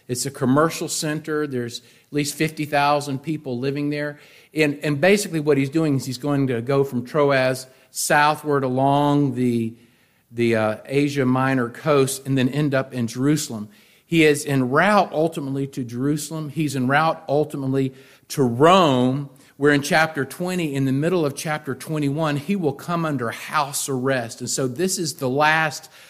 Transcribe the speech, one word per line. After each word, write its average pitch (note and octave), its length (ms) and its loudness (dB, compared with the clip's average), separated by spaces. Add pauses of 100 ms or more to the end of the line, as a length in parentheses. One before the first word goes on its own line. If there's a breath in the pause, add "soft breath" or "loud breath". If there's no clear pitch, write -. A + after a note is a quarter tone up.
It's B2 180 -4
a A2+ 40 -6
commercial D3 580 2
center. D3+ 580 -4
There's B2 320 -6
at - 340 -20
least D3 220 -2
fifty D#3 320 -4
thousand C#3+ 560 0
people D3 360 -6
living C#3+ 300 -4
there. D3 320 -6 (320 loud breath)
And, D3 300 0
and D3 180 -2
basically F#3 400 2
what D3 160 2
he's C3+ 140 0
doing D#3 260 0
is B2 80 -4
he's B2+ 140 -8
going C#3+ 300 0
to A#2 120 -2
go C#3 240 0
from B2 220 -4
Troas C3+ 600 0 (240 soft breath)
southward D3 720 2
along C#3 720 2
the, A#2+ 360 0 (580 soft breath)
the, A#2 240 0
uh, G#2+ 300 2
Asia C#3 400 0
Minor C3 460 2
coast C#3 560 0
and C3+ 100 0
then B2+ 140 2
end C#3+ 240 0
up C3+ 180 -2
in B2 140 -2
Jerusalem. B2+ 640 -2 (340 soft breath)
He D#3+ 200 4
is D3 200 4
en C3+ 240 0
route F3+ 440 4
ultimately C#3+ 560 -2
to C3+ 140 -8
Jerusalem. C#3+ 680 -4
He's D3 260 -2
en B2+ 120 0
route D#3 380 2
ultimately C3+ 680 -2 (340 loud breath)
to - 140 -2
Rome, C#3 880 4 (260 soft breath)
where C#3+ 160 4
in C#3+ 100 2
chapter D#3 420 0
twenty, F3 500 -4
in C3+ 100 0
the C3 80 2
middle D#3+ 340 0
of C#3 100 -4
chapter D3+ 380 -6
twenty-one, D3+ 600 -2
he G3 200 -2
will D#3+ 160 0
come E3+ 320 -4
under C3 260 -2
house C#3+ 580 -4
arrest. B2+ 520 -2
And B2 80 -6
so C3 180 -2
this E3+ 320 -4
is D#3 160 -6
the C3 140 -4
last D3+ 640 0 (200 loud breath)